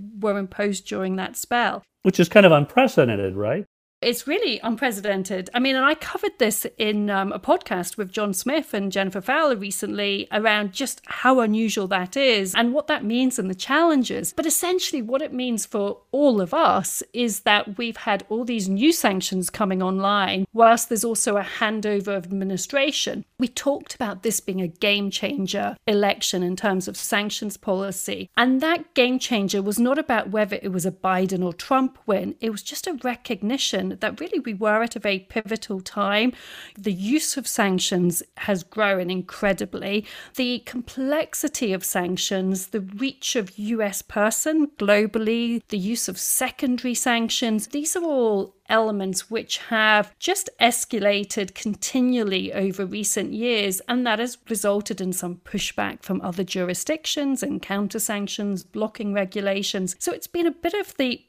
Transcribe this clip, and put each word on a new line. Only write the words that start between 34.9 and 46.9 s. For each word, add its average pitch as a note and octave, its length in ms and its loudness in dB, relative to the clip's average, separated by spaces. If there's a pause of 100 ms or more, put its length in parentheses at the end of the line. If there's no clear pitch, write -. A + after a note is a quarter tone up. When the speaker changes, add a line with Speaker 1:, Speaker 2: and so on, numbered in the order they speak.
Speaker 1:
a A3+ 40 -8
very G3 180 0
pivotal G#3+ 640 -6
time. G#3 500 0 (460)
The G3+ 160 -2
use A#3 440 0
of A#3 100 -6
sanctions F#3 720 2 (160)
has F#3+ 240 -2
grown G3 480 0
incredibly. G3 960 -2 (300)
The B3 240 -2
complexity C4+ 1120 -4
of F#3 100 -4
sanctions, F#3 840 -2
the G#3+ 140 -4
reach G3+ 540 -6
of G#3 220 -4
U A3 240 -2
S G3+ 220 -2
person C#4+ 640 2 (100)
globally, A3 920 2
the G#3 100 -2
use A3 280 -2
of F#3 120 -8
secondary B3 720 -2